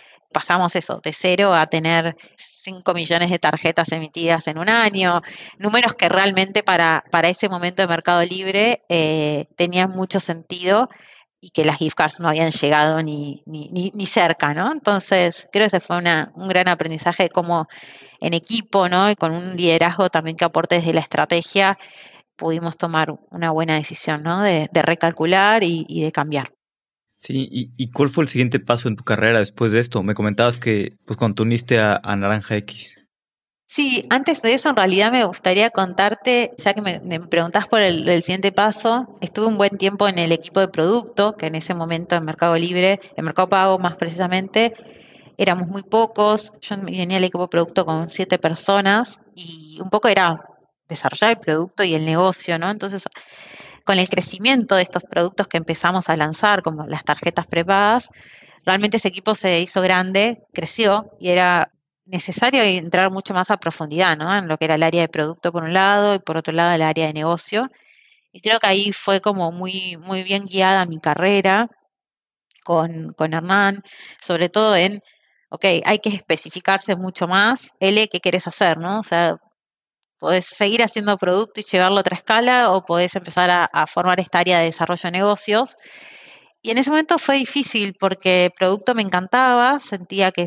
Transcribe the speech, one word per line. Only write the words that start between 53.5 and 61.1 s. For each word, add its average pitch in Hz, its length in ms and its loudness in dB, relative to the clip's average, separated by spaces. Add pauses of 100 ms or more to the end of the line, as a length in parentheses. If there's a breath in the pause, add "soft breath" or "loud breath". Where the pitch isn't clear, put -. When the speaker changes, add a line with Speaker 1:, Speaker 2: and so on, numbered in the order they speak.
Speaker 1:
con 190 160 2
el 185 80 2
crecimiento 208 640 0
de 185 80 4
estos 180 220 -4
productos 175 420 -2
que - 120 -4
empezamos 170 500 -2
a 165 80 2
lanzar, 170 460 0
como 151 260 -6
las 151 160 -8
tarjetas 170 420 -2
prepagas, 196 640 2 (560 loud breath)
realmente 202 320 0
ese 214 100 -2
equipo 196 300 -2
se 180 240 2
hizo 185 200 -2
grande, 190 640 2 (100)
creció 208 680 0